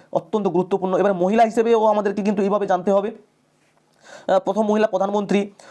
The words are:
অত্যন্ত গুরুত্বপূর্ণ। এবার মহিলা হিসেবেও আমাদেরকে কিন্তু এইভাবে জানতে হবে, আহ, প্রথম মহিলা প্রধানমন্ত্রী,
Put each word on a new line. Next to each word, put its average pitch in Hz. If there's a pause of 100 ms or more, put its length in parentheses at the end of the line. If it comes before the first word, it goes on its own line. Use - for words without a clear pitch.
(120)
অত্যন্ত -
গুরুত্বপূর্ণ। 185
এবার 196
মহিলা 226
হিসেবেও 226
আমাদেরকে 208
কিন্তু 202
এইভাবে 196
জানতে 180
হবে, 202
আহ, -
প্রথম 196
মহিলা 214
প্রধানমন্ত্রী, 202 (200)